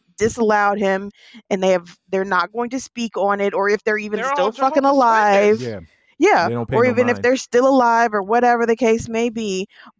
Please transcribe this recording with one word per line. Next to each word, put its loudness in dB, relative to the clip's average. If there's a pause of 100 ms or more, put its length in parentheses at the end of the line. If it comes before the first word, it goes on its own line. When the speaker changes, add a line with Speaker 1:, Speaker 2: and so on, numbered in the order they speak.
(180)
Speaker 1:
disallowed 0
him, -2 (400)
and -2
they 2
have, -2 (140)
they're -2
not -2
going -6
to -6
speak -10
on -2
it, -2
or -2
if -2
they're -2
even -6
Speaker 2:
They're -6
Speaker 1:
still 0
Speaker 2:
all -2
Speaker 1:
fucking -2
Speaker 2:
Jehovah's 2
Speaker 1:
alive. 4
Speaker 2:
Witness. -10
Speaker 3:
Yeah. -8 (400)
Speaker 1:
Yeah, 4
Speaker 3:
They -4
don't -4
pay -4
Speaker 1:
or 4
Speaker 3:
no 2
Speaker 1:
even 0
if -2
Speaker 3:
mind. -6
Speaker 1:
they're 2
still 0
alive 2
or -2
whatever 2
the 0
case 0
may -4
be. -6 (320)